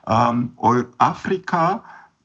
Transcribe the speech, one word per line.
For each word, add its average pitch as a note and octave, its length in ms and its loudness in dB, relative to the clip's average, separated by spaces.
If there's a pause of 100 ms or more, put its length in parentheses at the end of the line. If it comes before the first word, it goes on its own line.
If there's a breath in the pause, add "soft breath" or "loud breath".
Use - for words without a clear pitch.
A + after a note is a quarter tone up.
ähm, A#2+ 500 0
Eu-, B2 280 2 (140)
Afrika F3+ 840 0 (420 loud breath)